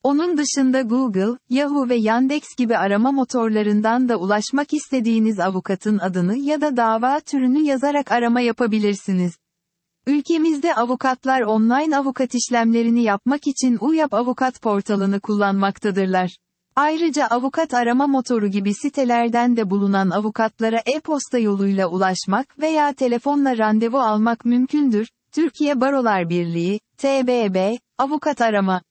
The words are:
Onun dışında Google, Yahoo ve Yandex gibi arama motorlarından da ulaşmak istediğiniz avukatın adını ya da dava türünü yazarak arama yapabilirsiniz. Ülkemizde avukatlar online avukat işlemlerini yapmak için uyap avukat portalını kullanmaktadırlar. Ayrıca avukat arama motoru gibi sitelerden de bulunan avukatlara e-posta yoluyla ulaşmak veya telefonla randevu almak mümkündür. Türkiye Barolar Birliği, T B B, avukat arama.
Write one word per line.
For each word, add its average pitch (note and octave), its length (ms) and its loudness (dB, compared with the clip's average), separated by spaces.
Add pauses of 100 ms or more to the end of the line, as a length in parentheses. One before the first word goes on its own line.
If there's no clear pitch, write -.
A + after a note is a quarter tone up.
Onun D4 360 0
dışında C4 440 0
Google, A3+ 560 -2 (100)
Yahoo C#4 400 0
ve B3 80 0
Yandex B3 460 0 (160)
gibi A#3 180 0
arama G3+ 360 2
motorlarından A3+ 960 0
da A3+ 80 0
ulaşmak G#3+ 560 -2
istediğiniz A3+ 680 0
avukatın F#3+ 580 -2
adını F#3 400 -2
ya C#4+ 220 -2
da D4 160 0
dava A#3+ 440 0
türünü C4+ 420 0
yazarak C#4+ 500 0
arama A#3+ 280 2
yapabilirsiniz. G#3 920 0 (760)
Ülkemizde D4+ 680 0
avukatlar B3+ 680 0
online A#3 560 2
avukat C4+ 380 -2
işlemlerini A#3 680 2
yapmak A#3 440 0
için B3+ 340 0
uyap D4+ 340 0
avukat B3 480 -2
portalını G3 580 0
kullanmaktadırlar. G3 1160 0 (400)
Ayrıca D4+ 500 0
avukat B3+ 480 -2
arama B3 320 2
motoru B3 420 0
gibi G3+ 260 -2
sitelerden A#3+ 840 0
de G#3 140 -2
bulunan G3 400 0
avukatlara A3 720 -2 (140)
e-posta C#4+ 420 -4
yoluyla G3 500 0
ulaşmak F#3+ 680 -2
veya D4+ 340 0
telefonla C4 680 0
randevu A3 400 2
almak A3+ 460 0
mümkündür. B3 640 0 (260)
Türkiye D4 460 0
Barolar A#3 480 0
Birliği, F3 520 -2 (160)
T C4+ 300 0
B A#3 280 0
B, G3+ 240 0 (200)
avukat C#4+ 420 -2
arama. G3 500 0